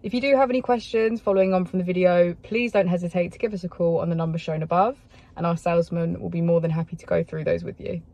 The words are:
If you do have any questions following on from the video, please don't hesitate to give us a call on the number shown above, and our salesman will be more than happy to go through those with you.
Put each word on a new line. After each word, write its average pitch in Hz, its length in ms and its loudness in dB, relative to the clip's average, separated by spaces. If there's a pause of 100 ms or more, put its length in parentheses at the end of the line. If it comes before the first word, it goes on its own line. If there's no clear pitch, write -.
If 208 100 -6
you 247 80 0
do 277 140 4
have 262 160 2
any 254 100 0
questions 226 580 0
following 190 360 2
on 185 100 2
from 185 140 -4
the 175 60 -4
video, 175 580 4
please 233 280 -2
don't 196 140 4
hesitate 175 460 -2
to - 80 -20
give 220 120 -2
us 185 120 -8
a 180 40 -8
call 170 320 0
on 170 100 -2
the 170 60 0
number 165 220 -2
shown 160 240 -4
above, 185 340 2 (400)
and 165 80 -6
our 170 140 0
salesman 170 640 0
will 170 80 -6
be 170 100 -4
more 170 220 2
than 165 80 -2
happy 165 280 -4
to - 100 -18
go 170 160 0
through 160 220 -8
those 170 180 0
with 160 180 -10
you. 170 220 -8 (100)